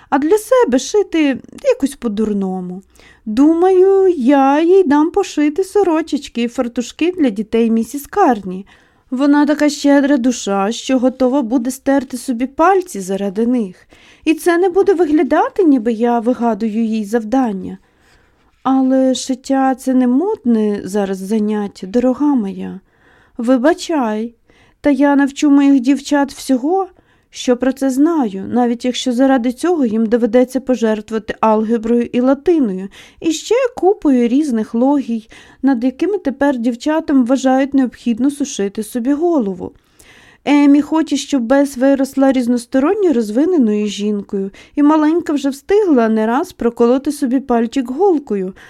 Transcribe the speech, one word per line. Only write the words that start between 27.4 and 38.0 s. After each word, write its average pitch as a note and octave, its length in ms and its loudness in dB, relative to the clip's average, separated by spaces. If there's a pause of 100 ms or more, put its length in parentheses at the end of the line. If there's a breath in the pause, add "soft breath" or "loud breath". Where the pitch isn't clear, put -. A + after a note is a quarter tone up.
про C4 160 0
це C4+ 160 -4
знаю, B3+ 580 0
навіть A#3+ 380 -2
якщо B3+ 260 -4
заради B3+ 400 2
цього D#4 340 -2
їм A3+ 200 0
доведеться B3 540 2
пожертвувати A3 800 -4
алгеброю A3 720 0
і B3 100 -2
латиною, C4 640 0 (340 loud breath)
і D#4+ 100 -2
ще D#4+ 240 -2 (200)
купою D4 520 2
різних A#3 460 -2
логій, A#3 560 0 (320 loud breath)
над B3+ 220 0
якими E4 340 -2
тепер C#4 400 -2
дівчатам C4+ 680 0
вважають C4 480 2
необхідно B3+ 580 -2